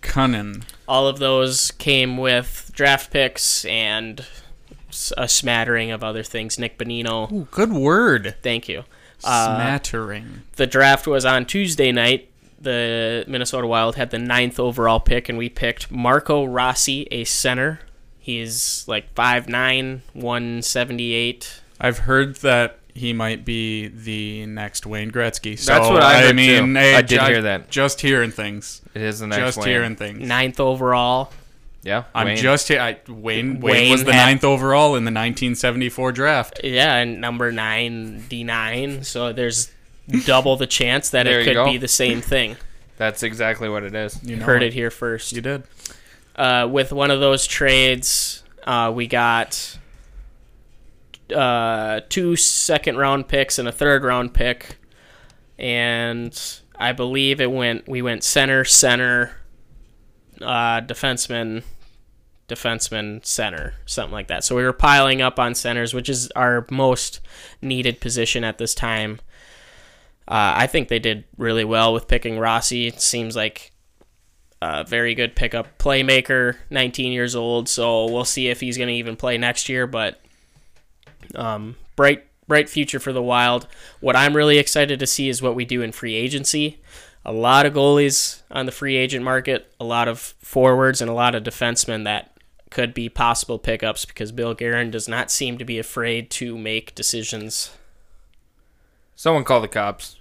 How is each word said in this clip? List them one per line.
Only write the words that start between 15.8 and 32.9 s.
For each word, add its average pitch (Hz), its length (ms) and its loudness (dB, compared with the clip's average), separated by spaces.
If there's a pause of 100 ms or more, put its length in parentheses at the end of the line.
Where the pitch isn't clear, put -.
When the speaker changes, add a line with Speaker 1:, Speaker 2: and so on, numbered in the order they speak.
Speaker 2:
Marco 139 520 2
Rossi, 127 680 -2
a 117 120 -6
center. 131 560 -2 (400)
He's, 117 680 -6
like, 107 260 -4
five 123 340 2
nine, 127 540 -2 (120)
one 120 480 -4
seventy-eight. 120 1000 -4 (180)
Speaker 1:
I've 123 200 -2
heard 135 380 2
that 120 420 2 (160)
he 120 180 -4
might 113 320 -4
be 110 420 -4
the 107 600 -10
next 104 400 -10
Wayne 107 240 -8
Gretzky. 110 480 -4
So, - 140 0
Speaker 3:
That's 113 140 6
what 165 140 6
I 139 160 8
Speaker 1:
I 127 60 8
Speaker 3:
heard, 127 120 8
Speaker 1:
mean, 127 380 6
Speaker 3:
too. 135 60 2
Speaker 1:
hey, 139 160 8
Speaker 3:
I 131 80 8
did 127 160 4
Speaker 1:
ju-, 131 80 6
Speaker 3:
hear 117 160 4
that. 98 260 -4
Speaker 1:
just 135 320 0
hearing 127 300 2
things. 104 500 -10 (140)
Speaker 3:
It 110 80 -6
is 107 160 -4
the 110 80 -8
next 107 120 -2
Speaker 1:
Just 127 200 -2
Speaker 3:
Wayne. 104 80 -2
Speaker 1:
hearing 117 280 0
things. 104 320 -10
Speaker 2:
Ninth 127 320 0
overall. 127 720 2 (520)
Speaker 3:
Yeah, 110 220 -4 (100)
Speaker 1:
I'm 113 100 0
Speaker 3:
Wayne. 104 120 0
Speaker 1:
just 131 320 2
he-, 147 100 4
I, 120 180 -2 (100)